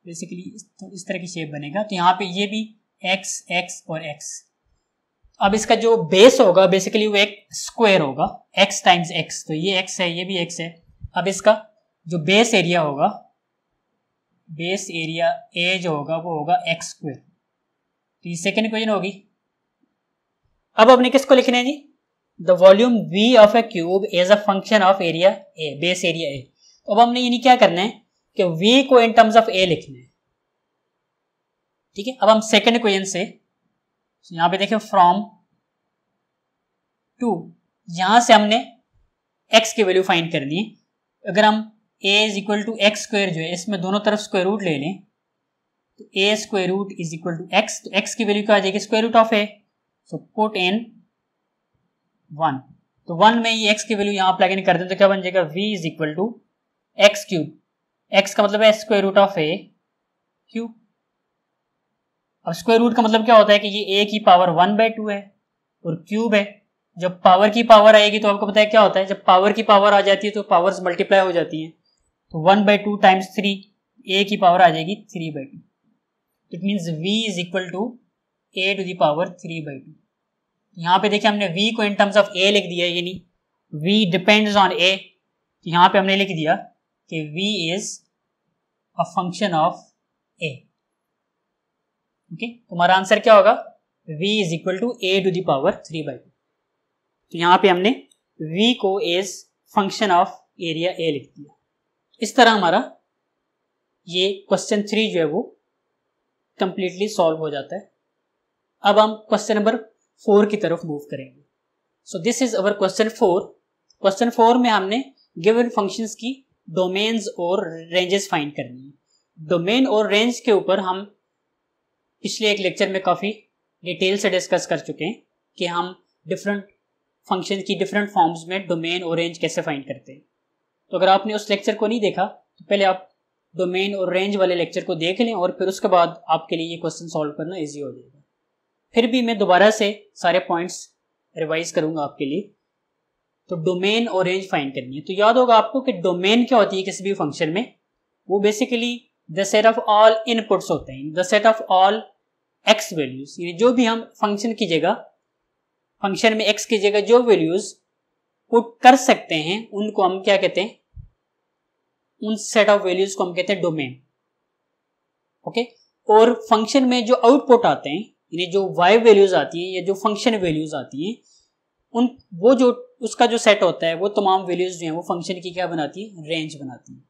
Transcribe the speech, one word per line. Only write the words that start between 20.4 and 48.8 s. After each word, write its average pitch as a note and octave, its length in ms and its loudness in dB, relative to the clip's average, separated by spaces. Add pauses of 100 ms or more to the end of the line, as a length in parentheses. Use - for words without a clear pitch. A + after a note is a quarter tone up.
अब A3 120 6
आपने B3 200 8
किसको C4+ 260 4
लिखना B3 220 2
है B3 80 0
जी, C#4+ 120 -4 (640)
the F3+ 180 2
volume G3+ 400 8 (140)
V G#3 160 2 (100)
of G#3+ 180 8
a A3+ 120 4
cube F#3 480 -2
is F3+ 160 4
a G#3 100 4
function G3 440 0
of F#3+ 180 4
area F3 320 2 (240)
A, D#3 120 -8 (120)
base F3+ 220 -2
area D#3+ 260 -4
A। C3+ 120 -10
तो - 500 -12
अब G3+ 60 2
हमने A#3+ 220 4
यानी B3 180 -2
क्या B3+ 180 6
करना F3+ 240 4
है A3+ 200 -6 (360)
कि G#3 60 2 (120)
V A#3+ 340 4
को B3 120 8
in A3+ 120 2
terms A3 220 6
of A3 160 6
A F#3 160 0
लिखना D3 300 -4
है, B2+ 80 -20 (1900)
ठीक G3+ 100 -8
है। C4 60 -8
अब G#3 160 0
हम A3 180 6
सेकंड A3+ 280 2
इक्वेशन G3+ 300 0
से F3+ 160 -6 (1080)
यहाँ E3+ 180 0
पे F#3+ 80 -2
देखें G3+ 220 -2
from G3 440 2 (2000)
टू, A#3+ 100 -2 (580)
यहाँ F#3 320 2
से A#3+ 120 6
हमने G#3+ 320 4 (840)
एक्स A3 220 4
की A3 100 0
वैल्यू F#3 200 2
फाइंड E3+ 280 -2
करनी D3 260 -4
है। G#3+ 140 -6 (540)
अगर G#3 200 2
हम G#3+ 200 0 (380)
A G3 180 2
is G#3+ 160 -2
equal G#3 280 -4
to A3 140 -8
एक्स G#3 240 0
स्क्वायर G3 260 -2
जो D#3+ 120 -6
है E3 120 -6
इसमें F#3 280 -8
दोनों F#3+ 180 -2
तरफ G#3 200 -2
स्क्वायर F#3+ 260 -4
रूट G3+ 180 -4
ले D#3+ 140 -2
लें, E3 200 -8 (1000)
तो - 40 -20 (140)
A F#3+ 80 2 (120)
square G3 320 -4
root G3 260 -6
is E3 180 -10
equal E3+ 240 -8
to D#3 100 -14 (120)
x, A3 240 -6
तो - 160 -4
x - 160 -10
की A3+ 100 -4
वैल्यू G#3 200 -2
क्या G#3 100 4
आ G#3 40 4
जाएगी, F#3+ 200 -2
square A3 240 -2